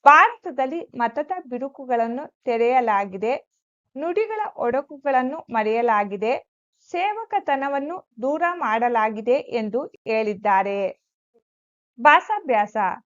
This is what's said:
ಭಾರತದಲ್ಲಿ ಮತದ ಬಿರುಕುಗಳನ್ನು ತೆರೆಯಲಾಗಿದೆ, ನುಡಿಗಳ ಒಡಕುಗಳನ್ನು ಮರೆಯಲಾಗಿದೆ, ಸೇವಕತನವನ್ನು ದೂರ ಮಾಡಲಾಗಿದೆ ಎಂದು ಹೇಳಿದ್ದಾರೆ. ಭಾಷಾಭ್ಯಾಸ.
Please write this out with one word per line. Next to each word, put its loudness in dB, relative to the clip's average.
ಭಾರತದಲ್ಲಿ 4
ಮತದ -4
ಬಿರುಕುಗಳನ್ನು -4
ತೆರೆಯಲಾಗಿದೆ, 0
ನುಡಿಗಳ -2
ಒಡಕುಗಳನ್ನು -2
ಮರೆಯಲಾಗಿದೆ, 0
ಸೇವಕತನವನ್ನು -4
ದೂರ 0
ಮಾಡಲಾಗಿದೆ 0
ಎಂದು -2
ಹೇಳಿದ್ದಾರೆ. 0
ಭಾಷಾಭ್ಯಾಸ. 2